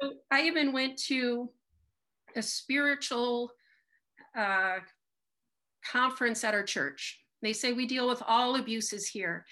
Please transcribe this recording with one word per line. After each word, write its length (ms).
So 120
I 120
even 300
went 260
to 420
a 60
spiritual, 1120
uh, 440
conference 600
at 100
our 100
church. 600
They 120
say, 180
"We 140
deal 200
with 200
all 300
abuses 520
here." 440